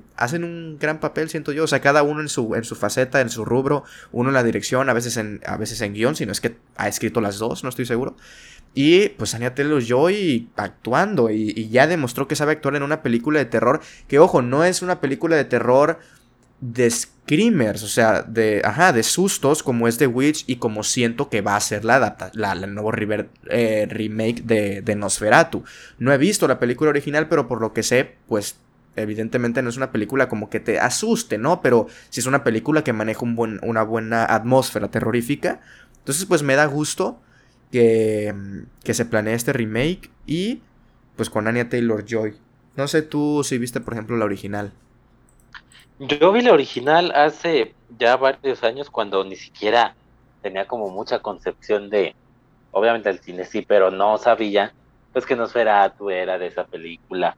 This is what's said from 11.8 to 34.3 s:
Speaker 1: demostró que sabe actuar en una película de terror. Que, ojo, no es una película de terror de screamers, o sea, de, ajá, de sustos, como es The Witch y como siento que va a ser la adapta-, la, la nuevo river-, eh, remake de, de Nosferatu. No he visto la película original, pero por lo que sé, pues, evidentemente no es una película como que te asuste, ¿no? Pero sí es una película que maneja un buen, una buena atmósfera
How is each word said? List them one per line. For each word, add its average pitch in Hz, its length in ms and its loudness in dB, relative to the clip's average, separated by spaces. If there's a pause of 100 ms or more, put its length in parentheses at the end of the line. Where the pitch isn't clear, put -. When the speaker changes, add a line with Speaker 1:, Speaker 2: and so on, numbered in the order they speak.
Speaker 1:
demostró 139 400 -2
que 147 80 -4
sabe 151 160 0
actuar 147 240 -2
en 143 80 -4
una 151 180 -4
película 127 380 2
de 131 60 0
terror. 120 340 2 (260)
Que, 139 140 6
ojo, 175 200 8
no 127 240 0
es 180 180 0
una 180 180 -2
película 143 340 0
de 139 120 2
terror 127 520 4 (600)
de 120 300 2
screamers, 143 920 0
o 107 60 -10
sea, 110 340 2
de, 110 420 0
ajá, 156 280 4
de 117 100 2
sustos, 156 600 0
como 117 260 0
es 117 100 0
The 147 80 4
Witch 135 400 0
y 127 100 -2
como 107 260 -4
siento 117 460 -2
que 107 140 -2
va 101 140 0
a 104 40 -2
ser 104 240 -4
la 117 120 6
adapta-, 101 380 -2
la, 104 200 -2
la 92 120 -6
nuevo 107 260 -4
river-, 107 360 -4 (220)
eh, 110 400 0
remake 110 540 -4
de, 104 360 0
de 104 160 -2
Nosferatu. 110 680 2 (340)
No 123 160 2
he 135 40 4
visto 165 300 2
la 127 100 0
película 120 320 0
original, 147 380 -2
pero 151 180 2
por 117 140 -6
lo 110 140 -2
que 113 80 0
sé, - 340 0 (100)
pues, 104 300 -4 (400)
evidentemente 117 640 -2
no 123 60 -4
es 120 80 -6
una 131 160 -4
película 123 380 0
como 107 180 -6
que - 120 -4
te 107 200 -2
asuste, - 580 -2
¿no? 151 240 0
Pero 120 260 4 (200)
sí - 120 -8
es 113 60 -4
una 135 180 0
película 127 400 0
que 123 100 -2
maneja 107 280 -4
un 120 140 -2
buen, 113 260 -2
una 113 200 0
buena 113 420 -2
atmósfera 113 640 2